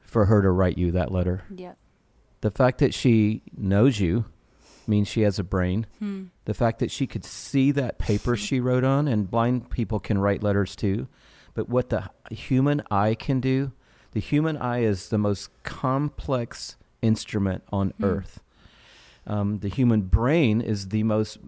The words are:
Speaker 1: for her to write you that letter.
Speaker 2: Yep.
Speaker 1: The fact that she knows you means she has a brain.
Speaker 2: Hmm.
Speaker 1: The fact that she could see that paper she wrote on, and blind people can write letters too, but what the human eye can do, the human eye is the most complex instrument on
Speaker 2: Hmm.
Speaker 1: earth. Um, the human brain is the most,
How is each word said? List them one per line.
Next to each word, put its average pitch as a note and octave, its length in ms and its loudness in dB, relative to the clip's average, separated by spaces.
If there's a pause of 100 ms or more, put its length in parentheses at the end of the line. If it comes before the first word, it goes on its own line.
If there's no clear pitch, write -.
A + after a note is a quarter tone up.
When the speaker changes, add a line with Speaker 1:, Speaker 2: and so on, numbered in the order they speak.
Speaker 1:
for G#2+ 260 2
her G#2 160 6
to F#2+ 80 6
write F#2 260 2
you F2+ 160 0
that F2 180 0
letter. F2+ 340 -2 (100)
Speaker 2:
Yep. F3+ 240 -14 (640)
Speaker 1:
The G#2+ 80 0
fact B2+ 300 2
that C#3 140 4
she A2 460 2 (160)
knows G#2 420 4
you G2 280 0 (600)
means G#2 220 2
she A2 140 0
has G2+ 160 2
a F#2+ 60 -2
brain. F#2 420 0 (120)
Speaker 2:
Hmm. G3 260 -8 (200)
Speaker 1:
The A#2 100 -4
fact A#2 260 0
that A#2 100 -2
she - 160 -4
could - 180 -8
see - 480 0
that C3 260 -4
paper A#2 380 0
she C3+ 240 -2
wrote B2+ 240 0
on, C#3 240 2
and G#2+ 220 0
blind A#2 400 0
people A2 300 -2
can G2+ 180 0
write G2+ 240 2
letters G2+ 340 0
too, G#2+ 320 -2 (460)
but - 160 -6
what B2 180 0
the G2 220 -4 (200)
human C#3 600 0
eye G#2+ 240 2
can C3 260 -2
do, C3 320 -2 (400)
the G#2+ 80 -2
human D3+ 380 0
eye B2 240 -2
is G#2 260 0
the A2 100 -2
most G#2 300 -2 (140)
complex C3+ 1120 -4 (260)
instrument G2 680 0
on G2 280 0
Speaker 2:
Hmm. G#2+ 60 -4
Speaker 1:
earth. F#2 360 -2 (840)
Um, G#2 320 -2
the G2+ 100 -6
human A2+ 340 2
brain A#2 600 2
is G2+ 260 -4
the G#2+ 140 -2
most, G#2+ 460 0